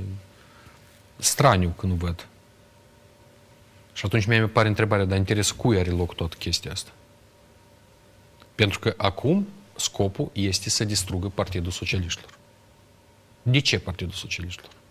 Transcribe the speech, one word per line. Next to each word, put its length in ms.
Straniu 520
că 180
nu 80
văd. 320
Și 140
atunci 180
mie 160
mi 80
pare 200
întrebarea, 360
dar 140
interes 320
cui 280
are 120
loc 240
toată 240
chestia 320
asta? 200
Pentru 240
că 180
acum 520
scopul 560
este 380
să 140
distrugă 440
Partidul 420
Socialiștilor. 680
De 160
ce 200
Partidul 360
Socialiștilor? 560